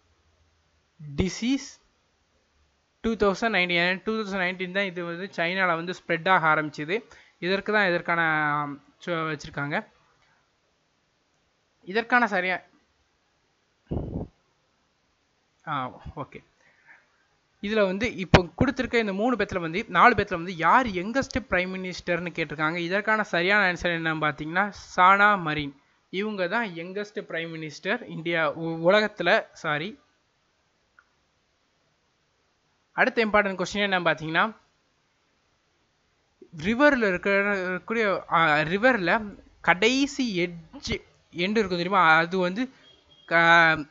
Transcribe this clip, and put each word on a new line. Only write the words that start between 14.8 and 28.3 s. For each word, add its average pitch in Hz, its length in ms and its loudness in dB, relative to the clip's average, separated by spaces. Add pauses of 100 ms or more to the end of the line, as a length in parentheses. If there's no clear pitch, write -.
ஆ, 156 80 -6 (420)
ஓகே. - 280 -14 (1160)
இதுல 208 220 2
வந்து 196 320 -2
இப்போ 170 380 0
கொடுத்திருக்க 247 440 -2
இந்த 214 140 -2
மூணு 226 240 -2
பேத்துல 196 240 -6
வந்து, 165 280 -6
நாலு 185 260 4
பேத்துல 202 200 -4
வந்து 175 220 -8
யார் 185 300 2
youngest 226 520 -4 (120)
prime 185 240 -2
மினிஸ்டர்னு 180 560 -6
கேட்டிருக்காங்க. 160 460 -4
இதற்கான 202 460 0
சரியான 190 500 2
ஆன்சர் 170 240 -2
என்னன்னு 160 280 -2
பார்த்தீங்கன்னா, 160 480 -2 (240)
சானா 196 420 6
மரின். 151 360 -4 (380)
இவங்க 196 360 -4
தான் 226 180 -2
youngest 185 540 -10
prime 170 320 -8
minister 160 560 -8
இந்தியா 165 440 -2